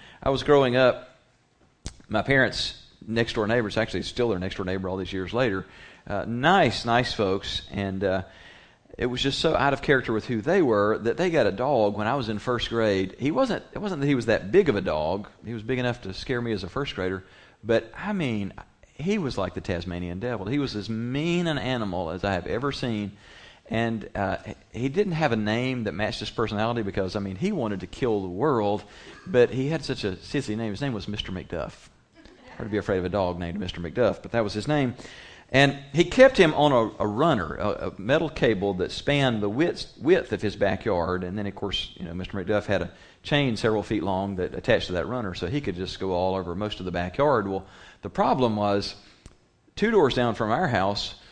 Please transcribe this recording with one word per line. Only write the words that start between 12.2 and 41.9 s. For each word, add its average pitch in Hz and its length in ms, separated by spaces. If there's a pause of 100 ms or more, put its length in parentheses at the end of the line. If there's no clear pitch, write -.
in 107 120
first 120 300
grade. 101 480
He 139 140
wasn't, 233 320 (100)
it - 60
wasn't 185 220
that 143 60
he 143 80
was 113 100
that 101 260
big 185 160
of 117 80
a 98 60
dog. 87 480 (160)
He 110 80
was 107 100
big 123 160
enough 123 220
to 95 120
scare 123 280
me 117 100
as 98 140
a 85 40
first 139 240
grader, 92 300 (400)
but, 113 340
I 185 140
mean, 120 420 (400)
he 196 240
was 143 200
like 92 160
the 90 80
Tasmanian 87 580
devil. 110 260
He 143 140
was 123 160
as 101 140
mean 143 580
an 151 100
animal 101 540
as 92 140
I 98 80
have 87 140
ever 135 260
seen. 107 400 (540)
And, 113 460
uh, 95 240 (360)
he 123 160
didn't 185 240
have 156 180
a 117 60
name 117 480
that 92 80
matched 101 260
his 107 100
personality 113 540
because, 95 320
I 107 40
mean, 98 180
he 185 160
wanted 110 260
to 113 80
kill 110 340
the 95 60
world, 104 560 (420)
but 120 260
he 131 180
had 160 160
such 131 180
a 98 80
sissy 107 460
name. 113 120
His 101 120
name 139 120
was 101 140
Mister 101 240
McDuff. 82 560 (720)
Hard 117 100
to 101 40
be 104 60
afraid 95 200
of 90 80
a 92 40
dog 90 300
named 87 180
Mister 90 220
McDuff, 85 420
but - 120
that 117 100
was 101 100
his 104 140
name. 139 280 (580)
And 139 240 (140)
he 170 140
kept 262 320
him 160 160
on 147 180
a, 113 320
a - 20
runner, 107 500
a, 101 340
a - 100
metal 147 300
cable 101 460
that 90 140
spanned 131 540
the 104 60
width, 139 360 (140)
width 165 320
of 101 100
his 101 140
backyard. 92 720
And 92 120
then, 104 80
of 98 100
course, - 400